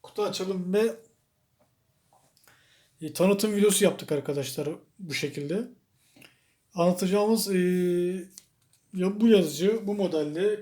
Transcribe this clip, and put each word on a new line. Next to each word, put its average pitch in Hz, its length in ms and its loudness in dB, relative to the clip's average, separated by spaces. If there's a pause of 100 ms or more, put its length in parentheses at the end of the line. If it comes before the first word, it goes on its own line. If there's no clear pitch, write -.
kutu - 200 -6
açalım 185 500 -4
ve, 226 240 0 (2000)
e, 151 120 -12
tanıtım 202 440 2
videosu 202 280 4
yaptık - 280 0
arkadaşlar 143 560 -4 (300)
bu 160 160 -10
şekilde. 151 540 -6 (1040)
Anlatacağımız, 190 800 2
e, 185 40 2 (1400)
ya 196 260 -2
bu 233 80 6
yazıcı, 196 580 4
bu 202 80 -2
modelde 175 680 -2